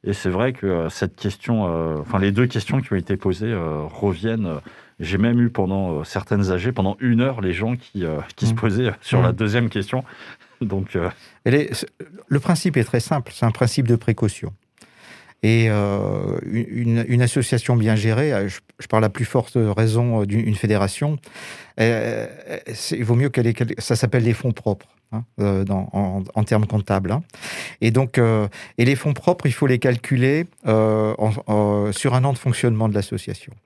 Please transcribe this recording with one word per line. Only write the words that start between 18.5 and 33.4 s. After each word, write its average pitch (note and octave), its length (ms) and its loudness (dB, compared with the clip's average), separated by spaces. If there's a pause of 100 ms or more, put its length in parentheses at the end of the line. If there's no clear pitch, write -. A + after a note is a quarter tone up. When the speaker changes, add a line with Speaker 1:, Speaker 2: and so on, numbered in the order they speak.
Speaker 2:
je - 80 -16
parle A2 160 2
à G#2+ 60 2
plus A2+ 160 -4
forte - 320 0
raison, A2+ 640 2
euh, G2+ 40 0
d'une, G2+ 140 0
une G#2+ 160 0
fédération, G#2+ 640 0 (640)
euh, A2+ 460 0 (480)
c'est, - 240 -6
il B2 60 -2
vaut A2+ 120 2
mieux C3+ 140 4
qu'elle A#2+ 160 0
ait A#2 80 2
quel-, A#2 240 -2
ça - 180 -2
s'appelle A#2+ 280 2
les A#2 100 2
fonds A#2+ 200 -2
propres, - 340 -4 (240)
hein, A2+ 120 -8 (160)
euh, G2 240 0
dans, G2 300 -2
en, F#2+ 300 -2 (100)
en G#2+ 120 0
termes G#2+ 200 2
comptables, G2 460 -2
hein. D3 100 -2 (600)
Et A#2 100 2
donc, B2+ 260 2
euh, A2 300 4 (320)
et A#2+ 60 4
les C#3 100 4
fonds C#3+ 180 -2
propres, - 320 0
il B2+ 80 4
faut C#3+ 140 2
les B2+ 100 4
calculer, C3 680 2 (200)
euh, G#2+ 520 4
en, G#2+ 120 2 (220)
en, G#2 380 2
sur B2+ 240 0
un B2+ 80 4
an C#3 100 2
de A#2+ 60 -4
fonctionnement A2+ 500 0
de G#2 60 -2
l'association. G#2 580 -6 (120)